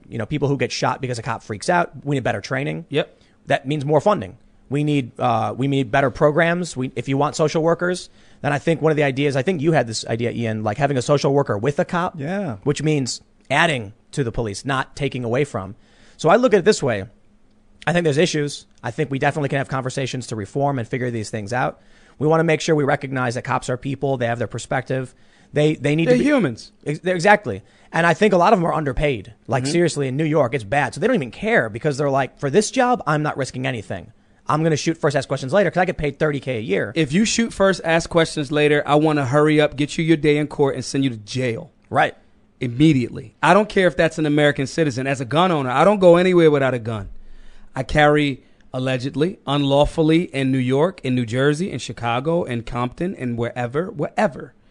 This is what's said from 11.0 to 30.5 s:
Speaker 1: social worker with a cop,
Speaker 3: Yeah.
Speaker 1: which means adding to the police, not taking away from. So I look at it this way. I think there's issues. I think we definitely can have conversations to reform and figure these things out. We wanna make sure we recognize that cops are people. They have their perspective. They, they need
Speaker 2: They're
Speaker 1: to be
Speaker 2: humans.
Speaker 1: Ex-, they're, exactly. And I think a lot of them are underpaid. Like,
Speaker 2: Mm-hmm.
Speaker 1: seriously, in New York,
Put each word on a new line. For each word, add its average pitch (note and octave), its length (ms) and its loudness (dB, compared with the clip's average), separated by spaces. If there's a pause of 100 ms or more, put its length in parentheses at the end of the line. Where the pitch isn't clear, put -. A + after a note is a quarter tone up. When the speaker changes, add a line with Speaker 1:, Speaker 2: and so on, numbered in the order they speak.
Speaker 1:
social D3 300 2
worker C3+ 220 0
with A#2+ 220 -2
a F3 80 0
cop, F3+ 320 -4
Speaker 3:
Yeah. E3 460 -6
Speaker 1:
which C#3+ 180 -2
means D3 400 -2 (300)
adding C3+ 420 0 (200)
to D3 100 -2
the A2+ 80 -2
police, - 340 -6
not C3 300 -4
taking C3+ 280 -4
away A#2+ 200 0
from. G2 320 -8 (420)
So D3+ 120 2
I F#3 80 8
look B3 180 4
at G3 40 4
it D#3 60 -2
this G#3 160 2
way. A2 240 -2 (800)
I D#3+ 80 0
think F3 120 0
there's C#3+ 120 2
issues. D3+ 480 -2 (180)
I B2 60 -6
think C3+ 220 -4
we C3+ 80 -4
definitely C#3+ 300 0
can C#3 100 -2
have C3 100 -6
conversations C3 580 -6
to A#2+ 80 -8
reform C#3 440 -2
and A2 80 -6
figure B2 240 -4
these A2 180 -6
things G#2+ 240 -8
out. - 260 -4 (380)
We - 100 -2
wanna D#3+ 160 4
make D#3 180 2
sure E3+ 120 0
we D3+ 120 2
recognize C3 500 -2
that B2 80 -6
cops B2+ 260 -2
are C3 80 -2
people. C#3 400 -4
They B2 80 -2
have A#2 140 -2
their A2 80 -2
perspective. C3 640 -6 (400)
They, D3+ 220 2
they C#3+ 200 0
need E3 120 2
Speaker 2:
They're B3 80 6
Speaker 1:
to B3 40 2
be A#3+ 60 2
Speaker 2:
humans. A3 460 0 (140)
Speaker 1:
Ex-, D3 140 -4
they're, F#3 160 -2
exactly. E3+ 460 2 (320)
And E3 140 2
I E3+ 60 4
think G#3 200 4
a F#3 40 4
lot F3 140 6
of G3+ 80 6
them E3 60 0
are D#3 80 0
underpaid. C#3 600 -2 (140)
Like, B2+ 160 -2
Speaker 2:
Mm-hmm. C#3 80 -4
Speaker 1:
seriously, D#3 360 0
in B2+ 100 -4
New D#3+ 80 0
York, B2+ 300 2